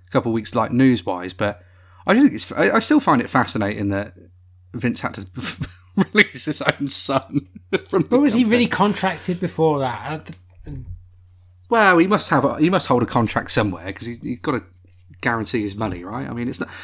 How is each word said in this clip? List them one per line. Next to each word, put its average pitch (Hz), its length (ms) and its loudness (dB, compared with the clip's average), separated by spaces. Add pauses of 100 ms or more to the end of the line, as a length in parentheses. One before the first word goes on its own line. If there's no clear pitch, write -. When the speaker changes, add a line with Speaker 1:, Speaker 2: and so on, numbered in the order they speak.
Speaker 1:
a - 40 -20
couple 123 200 0
of - 20 0
weeks, 113 200 -4
like, 113 200 0
news-wise. 110 580 2
But 104 320 -4 (420)
I - 80 4
just 254 120 6
think 156 100 2
it's, - 160 -8
I, - 240 2
I 226 40 2
still 302 200 4
find 139 220 2
it - 80 -6
fascinating 107 600 -2
that 101 240 -4 (600)
Vince 117 280 -4
had - 140 -6
to 101 200 -12
<laughs> - 320 -6 (460)
release - 320 0
his - 160 -4
own - 280 -2
son - 580 -2 (240)
<laughs> - 140 -2
from 185 180 0
the - 60 -4
Speaker 2:
But 240 100 6
was 285 140 4
he 240 100 4
Speaker 1:
company. 226 140 4
Speaker 2:
really 240 120 4
contracted 185 680 0
before 160 400 0
that? 123 320 -6 (540)
I 151 60 -12
d- 131 120 -12 (840)
Speaker 1:
Well, 202 280 6
he 170 100 6
must 202 220 0
have 139 160 4
a, - 140 -2
he 156 100 4
must 180 180 0
hold 123 160 2
a 104 40 0
contract 117 440 0
somewhere 95 400 -2
'cause 107 140 -14
he, 117 160 -10
he's 135 180 -8
gotta 131 240 -4 (560)
guarantee 117 440 -2
his 98 120 -6
money, 95 300 -4
right? 123 240 -10
I 120 40 -10
mean, 120 140 -6
it's 127 140 -8
not, - 80 -8 (140)